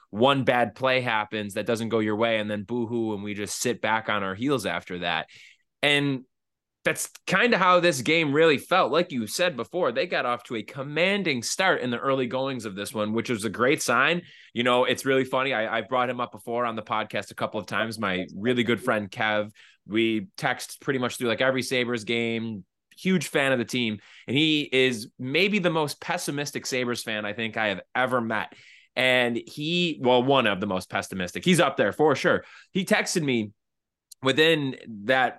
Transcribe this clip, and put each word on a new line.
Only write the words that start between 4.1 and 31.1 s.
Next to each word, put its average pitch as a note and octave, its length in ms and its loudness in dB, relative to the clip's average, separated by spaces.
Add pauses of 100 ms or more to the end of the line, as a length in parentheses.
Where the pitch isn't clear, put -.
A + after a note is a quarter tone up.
our F#2+ 120 -4
heels B2 300 -2
after F2+ 340 -6
that. E2+ 280 -2 (580)
And C#3+ 380 2 (600)
that's - 280 -2 (160)
kinda G#3+ 320 2
how F3+ 200 6
this E3 220 4
game D#3 320 2
really D3+ 240 6
felt. E3+ 340 2
Like E3 200 2
you A#2 160 -4
said F3 280 -2
before, C3+ 360 -2
they B2+ 160 -2
got D3 180 -4
off A#2+ 200 -4
to B2 100 -6
a G#2+ 80 -4
commanding D3+ 800 -2
start F#3 380 0
in B2 100 -2
the A#2 80 -2
early C3+ 260 0
goings C3 400 -4
of G2+ 100 -10
this G2+ 160 -8
one, G#2+ 220 -2
which A2+ 160 -2
was A2 160 -2
a G#2+ 60 -4
great B2 320 2
sign. C#3+ 400 2 (300)
You A#2 100 -2
know, B2 220 4
it's B2 200 0
really C3+ 200 2
funny. C3 280 -2
I, A2 240 -2
I've A2+ 100 -4
brought B2+ 220 0
him B2 100 -6
up A#2+ 120 -6
before A#2+ 340 -4
on A2+ 100 -4
the A2 60 -6
podcast G#2+ 480 -4
a - 60 -18
couple A2 240 -4
of F#2 80 -8
times. G#2+ 320 -4
My F#2 260 -2 (100)
really A#2+ 280 0
good A2 180 0
friend, G#2+ 300 -2
Kev, G#2+ 400 -2 (340)
we A2 420 0 (100)
text - 440 -6
pretty C#3 160 -2
much B2 200 -4
through, B2 100 -4
like, A2 140 0
every C3 200 4
Sabres A#2+ 420 -2
game, A2+ 640 -4 (320)
huge F#3 300 2
fan C#3 240 2
of B2 80 2
the A2+ 60 -2
team. A2+ 340 -2 (280)
And A2+ 80 -2
he D3+ 260 4
is B2+ 480 0 (100)
maybe F3 400 2
the F3 100 2
most D#3 320 -2
pessimistic D3 640 -6
Sabres A#2+ 380 -4
fan G#2+ 220 -6
I G2+ 80 -6
think A2+ 240 -6
I A2 100 0
have F#2 140 -2 (120)
ever B2+ 280 0
met. A2 340 -4 (400)
And B2 500 2
he, E3 560 -2
well, B2 220 6
one C3 240 4
of G2+ 120 0
the G#2 80 -4
most F#2 220 -4
pessimistic. F#2 560 -6